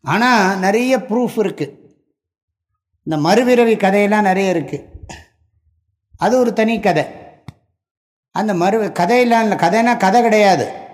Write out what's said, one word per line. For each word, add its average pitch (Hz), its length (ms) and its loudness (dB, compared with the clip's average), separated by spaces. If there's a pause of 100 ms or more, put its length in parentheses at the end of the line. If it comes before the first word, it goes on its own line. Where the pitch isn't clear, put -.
ஆனா 226 260 0 (240)
நிறைய 220 440 0
ப்ரூஃப் - 400 -4
இருக்கு. 160 280 -4 (1400)
இந்த 156 120 -4
மறுபிறவி 233 580 2
கதையெல்லாம் 202 520 0
நிறைய 190 220 0
இருக்கு, 151 280 -4 (1400)
அது 208 180 0
ஒரு 233 140 0
தனி 220 260 -2
கதை. 160 260 0 (1300)
அந்த 202 200 -2
மறு-, 196 380 0
கதையெல்லாம் 233 520 2
இல்ல, 202 120 -2
கதைனா 226 400 2
கதை 214 260 2
கிடையாது 202 440 2 (280)